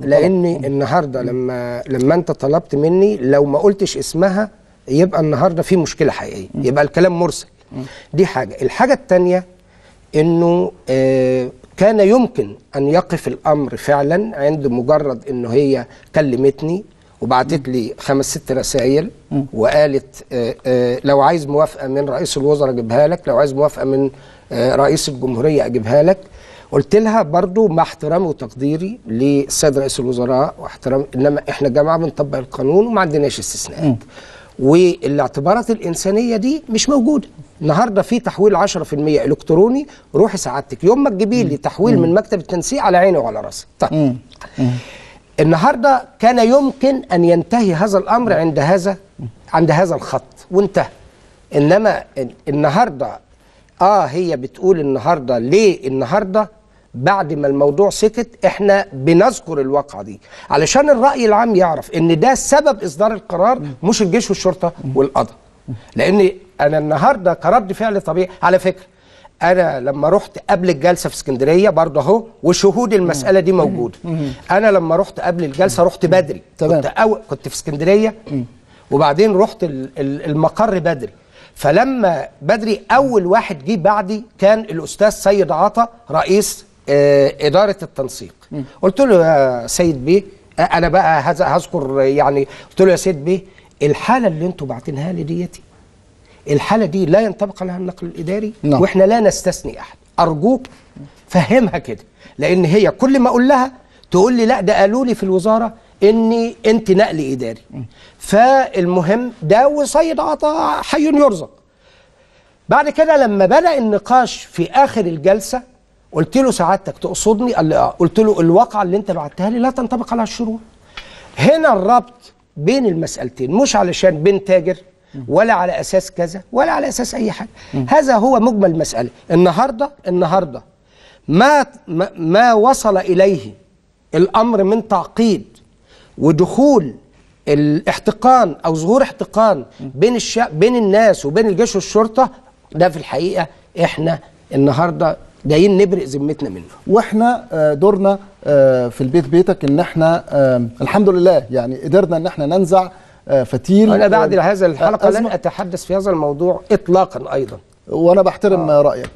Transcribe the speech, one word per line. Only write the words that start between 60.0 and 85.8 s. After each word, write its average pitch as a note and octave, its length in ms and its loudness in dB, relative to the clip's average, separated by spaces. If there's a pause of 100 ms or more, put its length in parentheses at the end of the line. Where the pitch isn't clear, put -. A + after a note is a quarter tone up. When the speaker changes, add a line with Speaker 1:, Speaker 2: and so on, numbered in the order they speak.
Speaker 2:
دي G2+ 180 -16 (300)
علشان C4 400 2
الرأي B3+ 360 2
العام G#3+ 300 2
يعرف E3 340 0
إن E3 300 2
ده B3+ 140 4
سبب C#4 480 0
إصدار F#3+ 300 -2
القرار، G#3 460 -2
Speaker 1:
مم. D3 100 -10 (140)
Speaker 2:
مش A3 200 0
الجيش G3 280 -2
والشرطة F3+ 420 -2 (120)
Speaker 1:
مم. C3+ 100 -6
Speaker 2:
والقضاء. C3+ 400 -2 (600)
لأن F#3 340 2 (300)
أنا D3 180 0
النهاردة E3+ 560 0
كرد F#3+ 380 0
فعل G3+ 280 -4
طبيعي، F3+ 280 -4 (140)
على F3+ 160 4
فكرة، F#3 240 -4 (600)
أنا E3 380 0
لما C#3 280 -2
رحت G3+ 300 -2 (120)
قبل F3+ 200 0
الجلسة E3 380 0
في - 80 -14
اسكندرية D3+ 540 2
برضه D#3+ 300 0
أهو، G#3 240 0 (180)
وشهود G3 520 2
المسألة F3+ 460 2
دي F3 120 2
موجودة. C3 520 -2
Speaker 1:
مم. D#3+ 240 -6 (220)
Speaker 2:
أنا G#3 200 2
لما E3+ 260 2
رحت - 240 -4
قبل F3 240 -4
الجلسة D#3 380 0
رحت F3+ 240 0
بدري. F3+ 360 0 (160)
Speaker 1:
تمام. E3 220 2
Speaker 2:
كنت - 60 -4
أو-، A3 320 0 (120)
كنت - 180 -10
في - 60 -14
اسكندرية G3 600 0 (160)
Speaker 1:
مم. C3 140 -4 (460)
Speaker 2:
وبعدين D#3+ 460 2
رحت A3 280 -2
ال-، C3+ 340 -8
ال-، C#3+ 320 -6
المقر F3+ 480 0
بدري. D#3 340 -4 (420)
فلما F#3 760 0 (140)
بدري G#3+ 380 -2 (100)
أول A#3+ 360 2
واحد F3+ 380 -2
جه G#3+ 120 -2
بعدي G#3 480 -2 (140)
كان G#3+ 220 4
الأستاذ E3 500 -2
سيد G3 420 0
عطا G#3 360 0 (220)